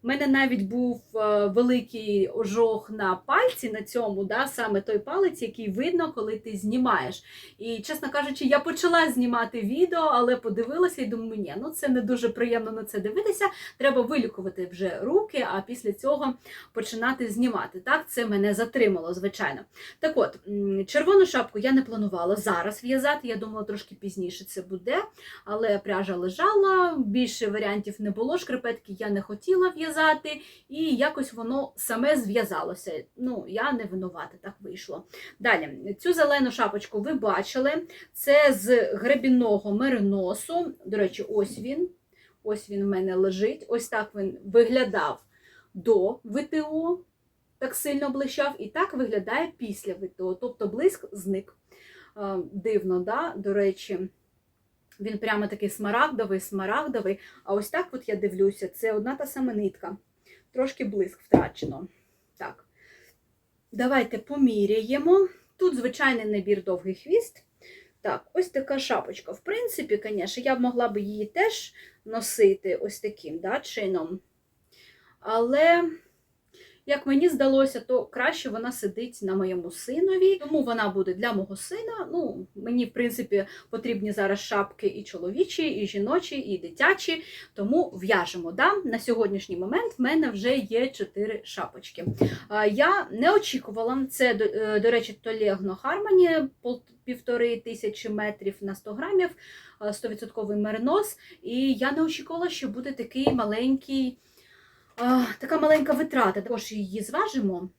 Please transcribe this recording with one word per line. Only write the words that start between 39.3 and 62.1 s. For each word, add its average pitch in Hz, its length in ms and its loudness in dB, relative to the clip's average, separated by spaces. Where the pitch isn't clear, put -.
мериносу, 208 960 0
до 202 100 -4
речі, 196 320 0
ось 202 300 0
він, 294 300 -4
ось 208 280 -6
він 196 140 -2
в 202 40 0
мене 190 260 0
лежить, 190 540 0
ось 233 200 -2
так 214 260 -4
він 196 300 -6
виглядав 220 800 2
до 202 500 4
В 240 180 -4
Т 302 200 -2
О, 320 360 -2
так 262 160 -6
сильно 285 360 -2
блищав, 277 480 -2
і 214 100 -10
так 330 260 -2
виглядає 233 640 -2
після 202 360 -8
В 185 140 -10
Т - 140 -10
О, 185 120 -2
тобто 220 340 -6
блиск 285 440 -2
зник. 190 440 -6
Е, 196 220 -6
дивно, 185 480 0
да? 262 360 -2
До 202 160 -4
речі, 190 560 0
він 208 180 -6
прямо 208 280 -2
такий 202 240 -4
смарагдовий, 214 680 -2
смарагдовий, 202 800 -4
а 196 100 0
ось 208 160 -2
так 359 220 -2
от 254 160 -10
я 208 80 -2
дивлюся: 196 520 2
це 220 240 -2
одна 226 240 -2
та 285 100 -4
сама 254 280 -2
нитка, 196 420 -2
трошки 269 320 -2
блиск 196 360 -2
втрачено. - 680 0